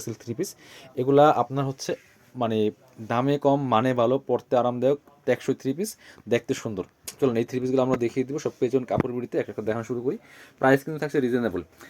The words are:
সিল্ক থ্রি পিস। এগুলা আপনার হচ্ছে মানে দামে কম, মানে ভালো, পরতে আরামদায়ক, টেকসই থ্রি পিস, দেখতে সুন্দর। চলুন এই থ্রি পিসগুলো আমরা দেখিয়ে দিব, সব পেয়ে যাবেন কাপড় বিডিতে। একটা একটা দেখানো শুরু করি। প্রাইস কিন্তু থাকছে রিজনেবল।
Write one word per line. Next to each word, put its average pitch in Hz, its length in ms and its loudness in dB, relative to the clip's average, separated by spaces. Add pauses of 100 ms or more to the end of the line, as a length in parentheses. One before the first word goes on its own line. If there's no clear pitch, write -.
সিল্ক 113 180 -10
থ্রি 117 160 -10
পিস। 190 120 -6 (500)
এগুলা 139 240 6 (180)
আপনার 135 280 -2
হচ্ছে - 200 -10 (500)
মানে 113 180 0 (520)
দামে 131 340 0
কম, 139 140 4 (160)
মানে 123 160 4 (100)
ভালো, 120 160 4 (120)
পরতে 123 340 -2
আরামদায়ক, 123 360 0 (280)
টেকসই 127 340 0
থ্রি 135 180 -4
পিস, 214 120 -6 (420)
দেখতে - 200 0 (100)
সুন্দর। 101 220 -6 (360)
চলুন 123 200 2
এই 117 80 0
থ্রি 127 140 -6
পিসগুলো 127 240 2
আমরা 127 180 0
দেখিয়ে 127 240 -2
দিব, 143 160 -8
সব 120 140 -4
পেয়ে 123 140 0
যাবেন 127 180 0
কাপড় 123 260 0
বিডিতে। 123 240 -6
একটা 117 140 -6
একটা 110 140 -8
দেখানো 113 220 -2
শুরু 120 160 -4
করি। 175 100 -2 (420)
প্রাইস 135 260 4
কিন্তু 156 180 -8
থাকছে 151 240 -2
রিজনেবল। 113 360 0 (280)